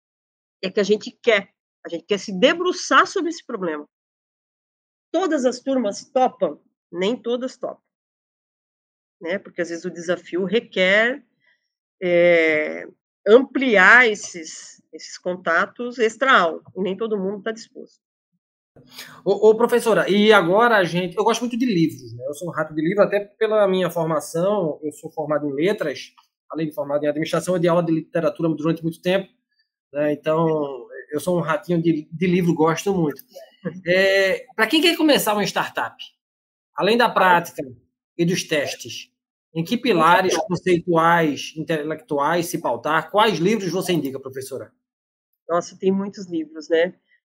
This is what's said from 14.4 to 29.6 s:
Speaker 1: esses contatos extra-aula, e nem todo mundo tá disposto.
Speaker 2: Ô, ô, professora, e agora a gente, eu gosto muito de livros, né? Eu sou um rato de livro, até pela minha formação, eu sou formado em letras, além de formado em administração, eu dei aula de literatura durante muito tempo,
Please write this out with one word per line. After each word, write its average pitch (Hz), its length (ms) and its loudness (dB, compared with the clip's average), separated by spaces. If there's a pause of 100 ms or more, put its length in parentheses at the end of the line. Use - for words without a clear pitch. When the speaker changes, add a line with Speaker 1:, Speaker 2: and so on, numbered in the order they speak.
Speaker 1:
esses - 240 -18
contatos 185 800 -2
extra-aula, 220 640 2 (140)
e 185 60 -6
nem 190 140 -2
todo 220 220 -4
mundo 196 240 -6
tá 226 100 -6
disposto. - 480 -20 (1200)
Speaker 2:
Ô, 202 260 4
ô, 214 60 6
professora, 233 540 2
e 208 240 6
agora 208 420 4
a 190 80 4
gente, 175 320 -4
eu 208 80 -2
gosto 226 180 0
muito 247 160 -4
de 254 80 0
livros, 127 480 0
né? 120 140 -14
Eu 147 60 -8
sou 175 160 -10
um - 20 -8
rato 156 240 -6
de 160 60 -4
livro, 185 220 2
até 202 180 2
pela 214 460 0
minha 185 220 0
formação, 165 920 -2
eu 147 80 -6
sou 156 200 -18
formado 147 360 -4
em 139 60 -4
letras, 151 600 -4 (360)
além 156 180 -6
de 147 80 -12
formado 143 280 -4
em 147 40 -2
administração, 160 480 -2
eu 175 40 -2
dei 175 100 2
aula 170 140 2
de 165 100 0
literatura 160 560 -2
durante 156 340 -2
muito 165 180 -6
tempo, 190 280 0 (640)